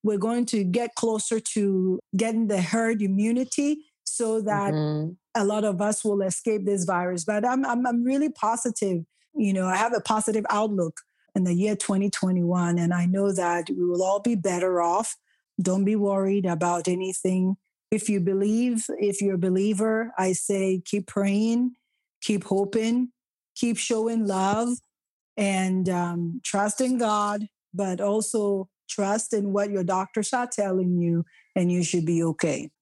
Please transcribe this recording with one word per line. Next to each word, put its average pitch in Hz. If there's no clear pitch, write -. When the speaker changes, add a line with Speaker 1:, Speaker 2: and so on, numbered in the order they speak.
Speaker 1:
we're 208
going 233
to 220
get 233
closer 220
to 190
getting 220
the 196
herd 226
immunity 240
so 220
that 202
Speaker 2:
Mm-hmm. 151
Speaker 1:
a 220
lot 208
of 196
us 208
will 202
escape 196
this 196
virus. 180
But 214
I'm, 262
I'm, 247
I'm 240
really 277
positive. 214
You 214
know, 185
I 185
have 226
a 220
positive 214
outlook 208
in 185
the 175
year 202
twenty 202
twenty-one. 175
And 170
I 175
know 196
that 175
we 180
will 175
all 196
be 233
better 180
off. 175
Don't 190
be 214
worried 196
about 175
anything. 185
If 214
you 202
believe, 214
if 202
you're 196
a 175
believer, 214
I 190
say 190
keep 202
praying, 220
keep 202
hoping, 226
keep 233
showing 226
love, 202
and, 185
um, 175
trust 208
in 254
God, 208
but 185
also 202
trust 208
in 202
what 202
your 190
doctors 190
are 247
telling 185
you, 170
and 180
you 180
should 165
be 165
okay. 156